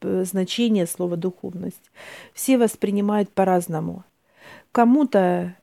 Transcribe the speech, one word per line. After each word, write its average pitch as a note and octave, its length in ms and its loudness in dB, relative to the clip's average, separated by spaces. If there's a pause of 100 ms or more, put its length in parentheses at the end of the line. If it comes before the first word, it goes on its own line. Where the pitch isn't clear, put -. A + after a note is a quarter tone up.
э, F#3 200 -2
значение F#3+ 640 0
слова F3 300 -4
"духовность" F3+ 720 -8 (440)
все C4 220 2
воспринимают G#3 760 0
по-разному. F3+ 720 -2 (680)
Кому-то G3 920 2